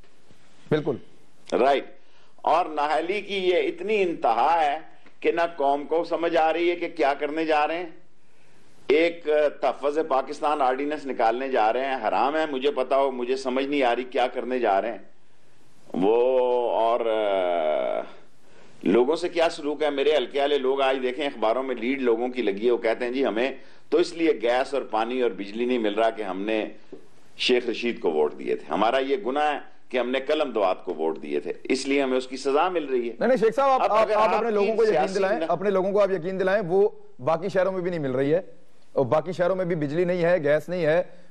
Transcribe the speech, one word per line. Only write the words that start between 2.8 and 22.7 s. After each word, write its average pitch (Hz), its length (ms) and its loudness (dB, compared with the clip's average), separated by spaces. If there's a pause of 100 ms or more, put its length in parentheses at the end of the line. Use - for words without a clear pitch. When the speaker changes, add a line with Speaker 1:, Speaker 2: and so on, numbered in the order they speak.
Speaker 2:
की 196 140 -6
ये 180 240 2
इतनी 180 340 -2
इंतहा 147 560 2
है 160 420 0 (300)
कि 151 100 2
ना 170 140 2
कौम 143 380 0
को 156 200 0
समझ 165 320 0
आ 160 140 4
रही 170 180 0
है 175 80 2
कि 170 120 -4
क्या 143 260 2
करने 147 300 -4
जा 151 200 2
रहे 160 140 -2
हैं। 170 180 -10 (920)
एक 165 380 2 (340)
तहफ़्फ़ुज़ 147 380 0
पाकिस्तान 147 600 0
ऑर्डिनेंस 139 440 0
निकालने 120 420 0
जा 113 220 2
रहे 123 140 0
हैं, 131 180 -2
हराम 107 340 2
है, 156 140 0
मुझे 135 200 0
पता 131 260 0
हो, 139 140 4
मुझे 123 260 -2
समझ 131 280 0
नहीं 143 180 0
आ 120 100 4
रही 123 120 -2
क्या 127 220 0
करने 127 340 -4
जा 101 180 4
रहे 107 120 0
हैं 98 200 -10 (840)
वो, 101 220 4 (540)
और, 113 360 2
अ, 85 960 0 (840)
लोगों 170 300 4
से 170 120 -4
क्या 165 200 2
सलूक 151 340 -6
है। 151 80 2
मेरे 143 260 2
हल्के 127 240 -2
वाले 143 180 2
लोग 135 240 0
आज 135 140 2
देखें 131 340 -2
अखबारों 117 320 0
में 131 140 -4
लीड 127 240 -2
लोगों 120 280 2
की 123 140 -4
लगी 101 220 -2
है, 123 80 4